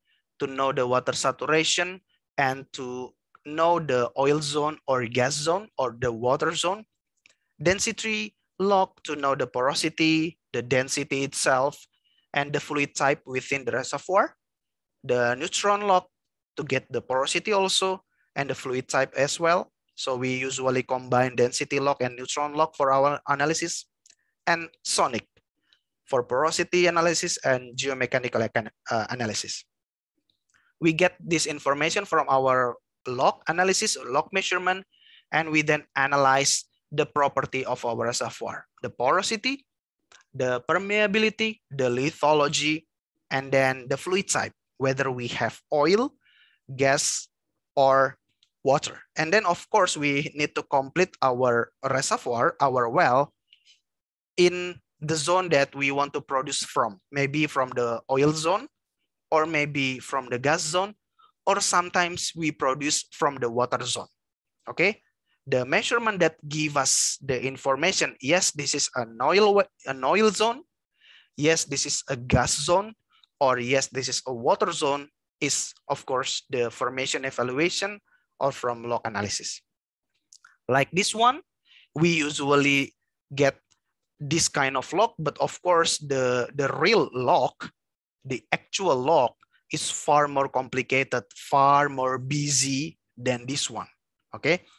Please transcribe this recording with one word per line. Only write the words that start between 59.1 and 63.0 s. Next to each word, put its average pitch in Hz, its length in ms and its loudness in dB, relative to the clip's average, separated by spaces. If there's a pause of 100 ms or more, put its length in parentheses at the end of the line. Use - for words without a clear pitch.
or 156 160 4
maybe 143 540 -2
from 127 300 -6
the 123 100 -2
gas 151 220 2
zone, 180 340 -2 (500)
or 196 140 2
sometimes 175 760 0
we 160 160 -2
produce 143 600 -2